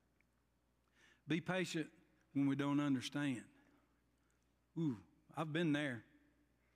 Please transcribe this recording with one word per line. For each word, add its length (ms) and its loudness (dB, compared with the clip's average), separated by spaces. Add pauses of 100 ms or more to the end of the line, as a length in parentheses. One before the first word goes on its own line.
(1300)
be 120 0
patient 460 -2 (480)
when 120 4
we 100 2
don't 240 2
understand. 640 0 (1400)
Ooh, 200 0 (380)
I've 160 -4
been 200 2
there. 300 -2 (720)